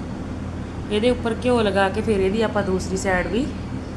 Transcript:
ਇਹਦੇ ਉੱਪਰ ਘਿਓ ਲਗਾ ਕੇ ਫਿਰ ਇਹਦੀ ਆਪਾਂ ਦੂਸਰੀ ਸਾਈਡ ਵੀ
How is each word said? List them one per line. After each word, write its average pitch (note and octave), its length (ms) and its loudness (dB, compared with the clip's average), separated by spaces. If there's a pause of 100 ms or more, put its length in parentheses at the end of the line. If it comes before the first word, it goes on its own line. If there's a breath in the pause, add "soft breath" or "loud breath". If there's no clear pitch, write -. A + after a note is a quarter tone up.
(920)
ਇਹਦੇ G#3+ 180 2
ਉੱਪਰ A#3 260 0 (100)
ਘਿਓ B3 160 4
ਲਗਾ G3 280 4
ਕੇ G#3+ 120 0
ਫਿਰ G3+ 180 2
ਇਹਦੀ F#3+ 220 2
ਆਪਾਂ G#3 220 2
ਦੂਸਰੀ F#3 340 0
ਸਾਈਡ F3+ 300 2
ਵੀ A3 180 0 (520)